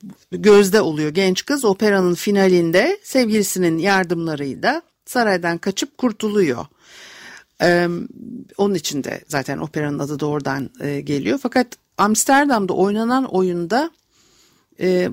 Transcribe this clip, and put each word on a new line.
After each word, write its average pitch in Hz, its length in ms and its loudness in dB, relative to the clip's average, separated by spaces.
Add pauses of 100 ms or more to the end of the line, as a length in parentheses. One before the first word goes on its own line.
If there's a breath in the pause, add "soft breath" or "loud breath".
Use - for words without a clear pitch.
(320)
gözde 202 480 6
oluyor 151 300 0
genç 185 340 0
kız. 277 200 -2
Operanın 196 500 2
finalinde 190 880 2
sevgilisinin 202 760 0
yardımlarıyla 170 1040 -2 (240)
saraydan 180 520 0
kaçıp - 400 -6
kurtuluyor. 202 680 0 (920 loud breath)
Eee, 175 280 2 (680)
onun 202 180 2
için 147 300 -6
de - 240 -10
zaten 143 300 -6
operanın 147 400 -6
adı 143 220 -6
da 156 60 -2
oradan, 143 440 -4 (100)
eee, 143 200 -6
geliyor. 147 420 -4
Fakat 247 240 -2 (320)
Amsterdam'da 220 760 2
oynanan 226 520 0
oyunda, 185 640 -2 (880 soft breath)
eee, 180 340 0